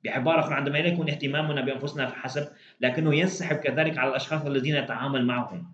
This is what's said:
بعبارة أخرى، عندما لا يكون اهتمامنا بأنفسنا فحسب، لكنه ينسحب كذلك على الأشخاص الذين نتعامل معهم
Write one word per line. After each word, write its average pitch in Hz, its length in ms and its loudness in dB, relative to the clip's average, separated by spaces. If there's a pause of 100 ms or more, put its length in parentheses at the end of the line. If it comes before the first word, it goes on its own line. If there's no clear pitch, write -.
بعبارة 131 360 4
أخرى، 143 140 2
عندما 139 240 2
لا 165 80 4
يكون 170 240 2
اهتمامنا 143 500 0
بأنفسنا 135 460 -2
فحسب، 135 420 -4 (320)
لكنه 151 340 2
ينسحب 170 420 0
كذلك 147 420 0
على 131 120 2
الأشخاص 143 360 -2
الذين 139 340 0
نتعامل 123 460 0
معهم 120 480 -2